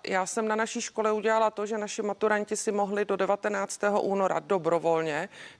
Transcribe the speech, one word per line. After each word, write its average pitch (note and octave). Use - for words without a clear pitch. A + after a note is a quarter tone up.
Já F#3+
jsem A3
na G#3+
naší A3
škole G#3+
udělala G#3+
to, G#3
že A3
naši G#3
maturanti G#3
si -
mohli G3+
do G3+
devatenáctého G3+
února G3
dobrovolně D#3+